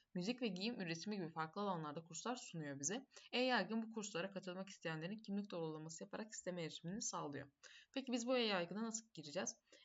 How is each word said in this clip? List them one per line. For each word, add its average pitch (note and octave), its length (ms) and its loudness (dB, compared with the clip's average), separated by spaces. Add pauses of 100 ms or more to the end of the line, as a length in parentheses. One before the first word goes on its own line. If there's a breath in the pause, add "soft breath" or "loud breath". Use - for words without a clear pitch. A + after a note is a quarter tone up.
(140)
müzik A#3 280 2
ve A#3 60 4
giyim G#3 320 0
üretimi E3+ 360 0
gibi E3+ 120 0
farklı D#3+ 320 -2
alanlarda E3 440 0
kurslar A3 320 -2
sunuyor D3 440 -4
bize. F#3+ 260 0 (260 loud breath)
E-yaygın A3+ 500 4
bu A3 100 -6
kurslara F#3+ 380 -2
katılmak F#3 380 -4
isteyenlerin E3+ 540 -2
kimlik G3+ 280 0
doğrulaması D#3+ 540 -2
yaparak G#3+ 300 -4
sisteme F3+ 280 -2
erişimini E3 400 -2
sağlıyor. D#3 460 -2 (440 loud breath)
Peki C4 200 -2
biz A#3 140 2
bu C4 100 6
e-yaygına G3+ 460 4
nasıl A3+ 320 -2
gireceğiz? D#3 420 -2 (280 loud breath)